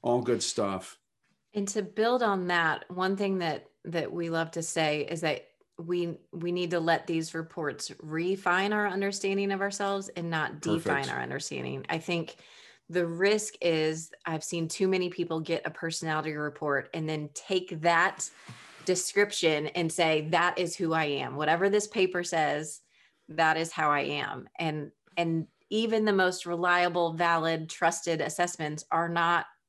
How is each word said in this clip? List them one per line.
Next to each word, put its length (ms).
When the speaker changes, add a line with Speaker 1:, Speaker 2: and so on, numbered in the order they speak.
Speaker 1:
All 200
good 200
stuff. 560
Speaker 2:
And 140
to 140
build 400
on 260
that, 420
one 260
thing 220
that, 280
that 260
we 200
love 220
to 100
say 480
is 100
that 260
we, 360
we 200
need 180
to 100
let 260
these 280
reports 560
refine 680
our 140
understanding 680
of 80
ourselves 500
and 200
not 320
define 180
Speaker 1:
Perfect. 120
Speaker 2:
our 80
understanding. 680
I 80
think 380
the 180
risk 540
is 500
I've 200
seen 240
too 200
many 220
people 300
get 260
a 40
personality 600
report 640
and 140
then 260
take 480
that 460
description 840
and 240
say, 380
"That 280
is 180
who 180
I 100
am. 320
Whatever 320
this 180
paper 380
says, 560
that 300
is 120
how 200
I 100
am." 480
And, 320
and 300
even 380
the 60
most 340
reliable, 680
valid, 560
trusted 540
assessments 680
are 180
not 380